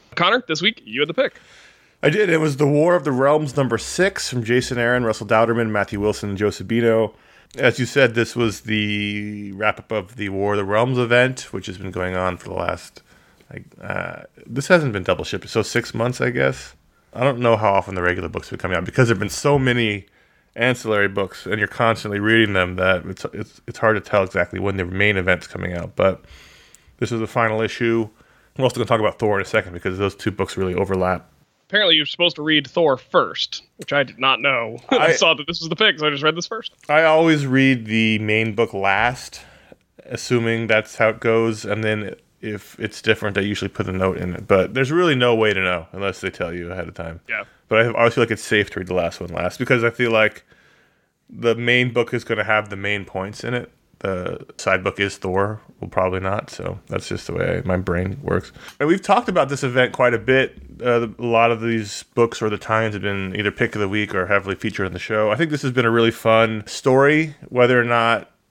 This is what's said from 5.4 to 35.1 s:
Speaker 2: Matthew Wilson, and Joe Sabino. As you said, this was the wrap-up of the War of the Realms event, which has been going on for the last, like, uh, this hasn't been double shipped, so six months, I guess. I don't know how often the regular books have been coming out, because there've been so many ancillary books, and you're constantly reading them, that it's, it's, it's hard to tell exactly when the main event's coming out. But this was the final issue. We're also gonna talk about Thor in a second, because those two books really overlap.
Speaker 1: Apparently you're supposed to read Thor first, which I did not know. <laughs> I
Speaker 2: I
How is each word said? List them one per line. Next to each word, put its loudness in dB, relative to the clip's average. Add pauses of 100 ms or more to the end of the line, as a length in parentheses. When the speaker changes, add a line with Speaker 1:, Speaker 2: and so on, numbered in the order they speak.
Speaker 2:
Matthew -2
Wilson, -2
and -4
Joe 2
Sabino. 0 (440)
As 2
you -2
said, 2
this -2
was -2
the -4
wrap-up -4
of -6
the -6
War -2
of 0
the -2
Realms 2
event, 2
which -8
has -10
been -10
going -4
on -2
for -14
the -8
last, -6 (480)
like, -16 (180)
uh, -8 (240)
this -6
hasn't 4
been -2
double 0
shipped, -8
so 2
six -4
months, -2
I 0
guess. -2 (400)
I -2
don't 0
know 4
how 2
often -2
the -2
regular 0
books -10
have -10
been -20
coming -2
out, -2
because 2
there've 2
been -4
so 0
many 0 (480)
ancillary 0
books, -6
and -2
you're 0
constantly -2
reading 4
them, 0
that 2
it's, -10
it's, -12
it's -14
hard 2
to -4
tell 0
exactly -4
when -4
the -4
main 0
event's -2
coming -8
out. -8
But 0 (760)
this -4
was -4
the -4
final 0
issue. 0 (460)
We're 2
also 2
gonna -4
talk 2
about 0
Thor 0
in 0
a -12
second, -2
because -6
those 0
two -4
books -4
really 0
overlap. 0 (380)
Speaker 1:
Apparently 2
you're 0
supposed -2
to -8
read 2
Thor 2
first, -2 (140)
which -12
I 2
did -12
not 2
know. -2
<laughs> -12
I 2
Speaker 2:
I 6